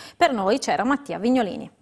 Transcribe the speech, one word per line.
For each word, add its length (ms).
Per 160
noi 240
c'era 260
Mattia 340
Vignolini. 520